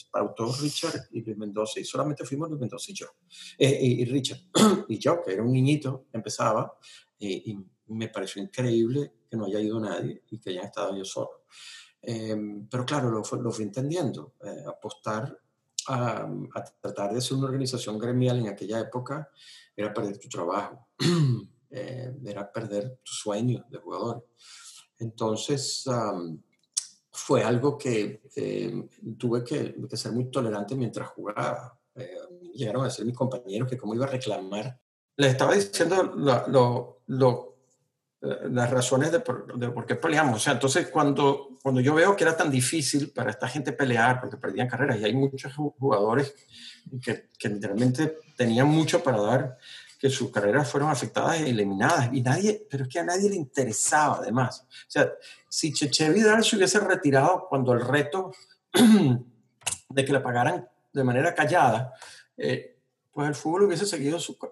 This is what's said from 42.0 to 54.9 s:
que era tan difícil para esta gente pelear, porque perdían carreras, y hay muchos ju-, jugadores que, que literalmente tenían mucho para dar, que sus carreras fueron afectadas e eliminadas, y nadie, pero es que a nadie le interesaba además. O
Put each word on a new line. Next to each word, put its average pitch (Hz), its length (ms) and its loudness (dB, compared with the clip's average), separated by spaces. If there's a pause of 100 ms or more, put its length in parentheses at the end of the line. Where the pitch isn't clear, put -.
que 175 80 2
era 160 120 4
tan 165 140 2
difícil 139 640 0
para 117 180 -4
esta 131 180 -6
gente 143 240 -4
pelear, 127 480 4
porque 110 180 -10
perdían - 300 -4
carreras, 123 300 0
y 104 60 -2
hay 107 100 2
muchos 135 400 -2
ju-, 147 240 -4
jugadores 113 560 2 (680)
que, - 260 -6 (100)
que 107 100 -4
literalmente 117 680 0 (180)
tenían 120 320 4
mucho 156 340 4
para 120 180 2
dar, 123 380 0 (400)
que 135 120 2
sus 123 200 -2
carreras 113 400 2
fueron 147 200 2
afectadas 143 500 0
e 147 100 0
eliminadas, 117 640 2
y 131 100 0
nadie, 185 480 0
pero 135 140 -4
es 127 40 -6
que - 100 -4
a 170 60 0
nadie 185 260 2
le 202 60 -2
interesaba 139 800 2
además. 117 520 -2
O - 200 -20